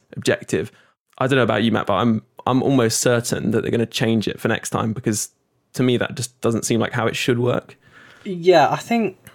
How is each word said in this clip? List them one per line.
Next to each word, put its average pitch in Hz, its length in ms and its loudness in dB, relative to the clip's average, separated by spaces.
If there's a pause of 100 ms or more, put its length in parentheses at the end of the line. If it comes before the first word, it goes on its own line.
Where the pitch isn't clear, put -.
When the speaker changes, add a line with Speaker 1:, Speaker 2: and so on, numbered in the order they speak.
(160)
Speaker 1:
objective. - 560 -4 (460)
I 131 100 0
don't 135 100 2
know 123 60 4
about 113 200 2
you, 113 100 2
Matt, 104 140 0
but 101 80 0
I'm, 110 260 2 (240)
I'm 127 180 2
almost 123 380 2
certain 117 500 0
that 110 120 0
they're - 80 -4
gonna 113 140 0
change 113 440 0
it - 100 -6
for - 80 -2
next - 220 -4
time, 110 240 -2
because 117 360 -4 (440)
to 131 100 -2
me 123 140 2
that - 180 -4
just - 240 -10
doesn't 117 260 0
seem 117 140 2
like 107 140 -2
how 113 140 0
it - 100 -4
should 120 220 0
work. - 360 -4 (480)
Speaker 2:
Yeah, 170 480 4
I 147 60 -2
think, 226 400 -2 (180)